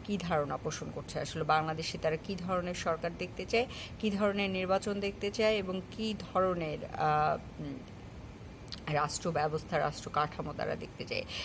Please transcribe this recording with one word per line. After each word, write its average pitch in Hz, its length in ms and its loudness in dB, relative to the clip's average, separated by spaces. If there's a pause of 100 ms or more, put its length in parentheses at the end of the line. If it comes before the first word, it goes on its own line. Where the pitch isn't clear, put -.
কী 208 120 0
ধারণা 156 400 2
পোষণ 151 380 -4
করছে, 147 260 -4
আসলে 156 240 -2
বাংলাদেশে 156 540 2
তারা 160 180 2
কী 196 180 -6
ধরনের 180 400 0
সরকার 165 440 0
দেখতে 180 260 -6
চায়, 233 220 4 (320)
কী 214 120 2
ধরনের 202 400 4
নির্বাচন 190 500 2
দেখতে 202 300 -2
চায় 220 260 4
এবং 190 240 0 (100)
কী 220 240 -2 (180)
ধরনের, 170 520 2
আহ, 151 800 2
উম, 143 120 -4 (1120)
রাষ্ট্র 147 440 2
ব্যবস্থা, 156 460 2
রাষ্ট্র 147 320 0
কাঠামো 151 460 0
তারা - 200 0
দেখতে - 280 -8
চায়। - 200 -2 (200)